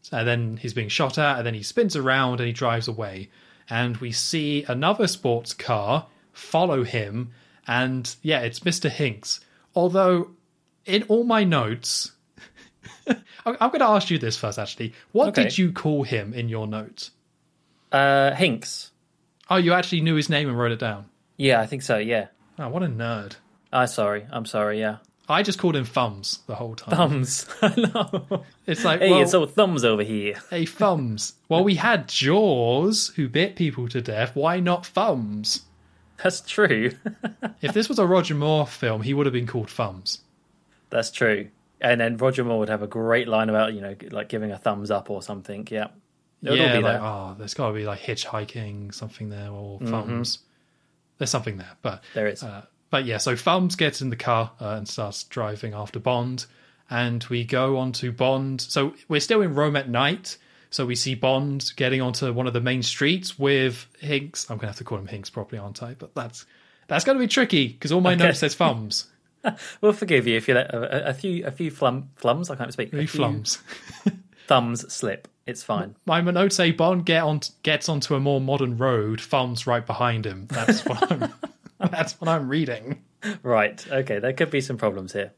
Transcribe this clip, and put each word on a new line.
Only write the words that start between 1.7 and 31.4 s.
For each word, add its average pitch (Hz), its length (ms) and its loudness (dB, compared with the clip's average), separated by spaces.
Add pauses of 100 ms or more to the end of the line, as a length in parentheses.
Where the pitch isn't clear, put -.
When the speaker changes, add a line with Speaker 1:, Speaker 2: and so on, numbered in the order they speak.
Speaker 1:
around 131 440 2
and 120 60 0
he 117 80 -2
drives 117 340 0
away. 101 400 -8 (400)
And 120 300 -2
we 120 140 -8
see 147 560 -2
another 165 380 2
sports 117 460 -2
car 117 540 -2 (260)
follow 160 520 0
him, 117 460 -4 (360)
and, 127 540 -2
yeah, 151 200 0
it's 117 220 -6
Mister 165 280 -2
Hinks. 117 500 -4 (340)
Although, 180 580 4 (520)
in 202 200 2
all 233 200 4
my 220 200 4
notes, 120 680 0 (480)
<laughs> - 480 -16
I'm, - 500 -2
I'm 240 120 4
gonna 277 180 4
ask 208 220 4
you 160 80 2
this 113 180 -2
first, - 220 -4
actually. 113 340 -8 (200)
What 214 180 4
Speaker 2:
Okay. 220 140 4
Speaker 1:
did - 120 0
you 180 160 4
call 151 320 0
him 110 300 -4
in 120 160 -4
your 110 160 -4
notes? 107 440 -10 (800)
Speaker 2:
Uh, 139 420 6
Hinks. - 580 -2 (580)
Speaker 1:
Oh, 185 80 4
you 175 160 6
actually 175 300 2
knew 165 120 4
his 151 140 2
name 151 200 2
and 120 100 -2
wrote 117 140 2
it 113 60 -4
down? 104 280 -4 (320)
Speaker 2:
Yeah, 131 200 4
I 110 80 2
think 135 140 -8
so, 127 160 0
yeah. 107 300 0 (320)
Speaker 1:
Oh, 139 100 -6
what 170 140 -4
a 175 40 0
nerd. 113 500 -6 (360)
Speaker 2:
I'm 127 140 4
sorry, 104 440 -2
I'm 117 140 -6
sorry, 107 340 -2
yeah. 107 200 -2 (320)
Speaker 1:
I 170 120 2
just 202 160 -2
called 170 160 2
him 131 120 0
Thumbs 110 600 -4
the 110 80 -8
whole 113 220 -10
time. - 200 -4
Speaker 2:
Thumbs. 139 580 0
<laughs> - 80 -2
I 208 120 4
know. 202 680 -2 (220)
Speaker 1:
It's 160 180 -2
like, 170 160 4
Speaker 2:
"Hey, 196 100 6
Speaker 1:
well, 277 120 10
Speaker 2:
it's - 120 4
all 160 120 6
Thumbs 175 380 4
over 107 200 4
here." 104 320 -2 (140)
Speaker 1:
"Hey, 170 160 0
Thumbs." 147 680 0 (160)